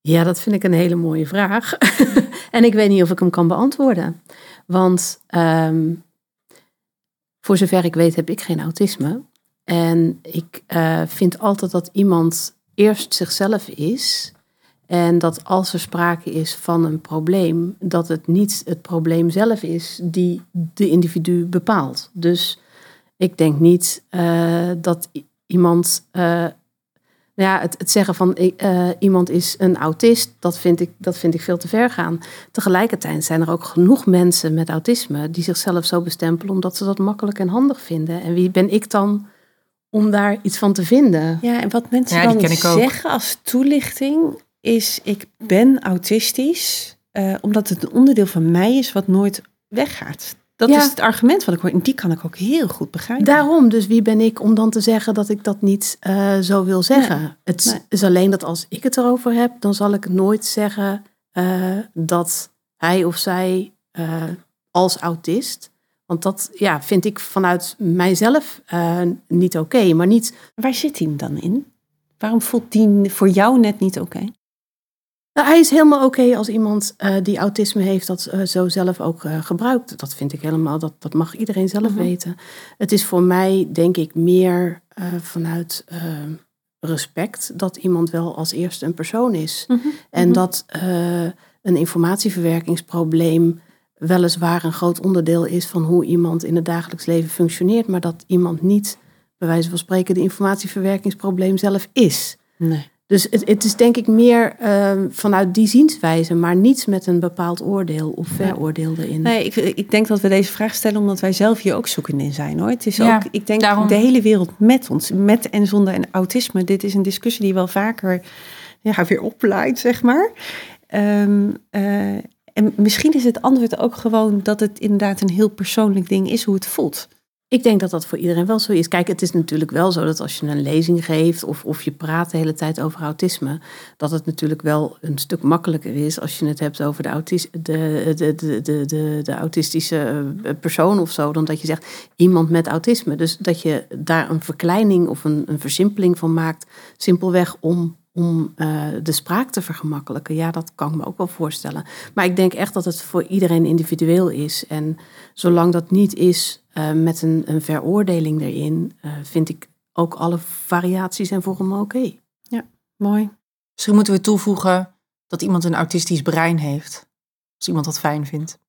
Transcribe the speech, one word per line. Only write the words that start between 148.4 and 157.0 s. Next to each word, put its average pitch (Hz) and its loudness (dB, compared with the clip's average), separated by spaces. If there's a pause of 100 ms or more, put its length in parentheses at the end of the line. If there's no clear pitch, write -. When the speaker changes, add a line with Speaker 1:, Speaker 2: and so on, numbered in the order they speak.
Speaker 1:
eh, 156 -4 (160)
de 156 -4
spraak 214 -4
te 185 -6
vergemakkelijken. 151 -8
Ja, 165 -2
dat 165 -10
kan 147 -6
ik 160 -6
me 151 -6
ook - -12
wel 180 -4
voorstellen. 156 -8 (300)
Maar 185 0
ik 180 0
denk 185 2
echt 196 -6
dat 180 -4
het 170 -6
voor - -4
iedereen 170 2
individueel 165 0
is. - -6
En 156 -6 (360)
zolang 175 2
dat 170 -4
niet 202 4
is, - 0 (160)
eh, 156 -4
met 165 0